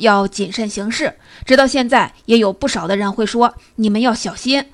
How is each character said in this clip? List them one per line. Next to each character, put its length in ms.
要 260
谨 240
慎 180
行 220
事。 240
直 120
到 80
现 240
在， 240
也 140
有 140
不 140
少 220
的 80
人 160
会 120
说 300
，“你 120
们 120
要 120
小 220
心， 400